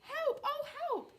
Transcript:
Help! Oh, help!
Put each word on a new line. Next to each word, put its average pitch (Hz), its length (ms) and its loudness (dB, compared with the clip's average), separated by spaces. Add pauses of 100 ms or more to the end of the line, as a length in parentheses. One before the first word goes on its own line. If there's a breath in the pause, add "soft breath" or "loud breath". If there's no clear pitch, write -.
Help! 605 420 2
Oh, 587 180 2 (160)
help! 587 400 -2